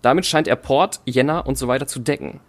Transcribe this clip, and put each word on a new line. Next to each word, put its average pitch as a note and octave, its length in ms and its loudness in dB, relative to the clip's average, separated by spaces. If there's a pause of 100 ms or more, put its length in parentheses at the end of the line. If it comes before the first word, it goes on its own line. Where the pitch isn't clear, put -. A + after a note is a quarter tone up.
Damit D3+ 240 4
scheint D#3 220 0
er - 80 2
Port, D3+ 480 0
Jenner C3+ 420 0
und C3+ 120 -4
so B2 100 -4
weiter C3+ 180 0
zu - 140 -10
decken. C#3 480 -6